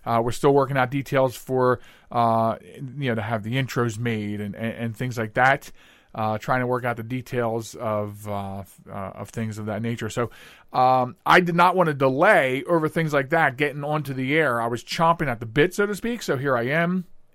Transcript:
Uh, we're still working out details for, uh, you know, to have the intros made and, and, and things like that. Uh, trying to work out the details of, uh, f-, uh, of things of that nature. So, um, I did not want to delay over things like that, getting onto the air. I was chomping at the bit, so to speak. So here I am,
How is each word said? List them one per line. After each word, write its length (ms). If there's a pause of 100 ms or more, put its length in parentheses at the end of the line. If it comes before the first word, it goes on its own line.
Uh, 180
we're 80
still 220
working 240
out 140
details 440
for, 460 (280)
uh, 480 (400)
you 120
know, 60
to 60
have 220
the 120
intros 440
made 400
and, 160
and, 200
and 220
things 200
like 160
that. 380 (440)
Uh, 220
trying 220
to 80
work 180
out 100
the 80
details 720
of, 540
uh, 300
f-, 280
uh, 280
of 140
things 280
of 80
that 160
nature. 280
So, 200 (420)
um, 440 (100)
I 140
did 160
not 200
want 120
to 60
delay 720
over 220
things 260
like 180
that, 260
getting 260
onto 300
the 240
air. 240
I 60
was 160
chomping 440
at 120
the 80
bit, 260
so 140
to 80
speak. 260
So 160
here 180
I 120
am, 380 (300)